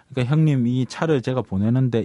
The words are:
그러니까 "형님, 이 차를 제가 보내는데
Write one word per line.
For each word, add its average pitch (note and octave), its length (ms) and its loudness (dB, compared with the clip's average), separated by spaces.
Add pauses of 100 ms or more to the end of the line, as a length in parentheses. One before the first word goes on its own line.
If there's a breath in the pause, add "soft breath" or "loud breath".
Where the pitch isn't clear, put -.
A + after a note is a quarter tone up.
그러니까 B2+ 240 -2
"형님, D3 340 2
이 B2+ 200 0
차를 D#3 340 -2
제가 B2+ 220 -2
보내는데 A#2 600 0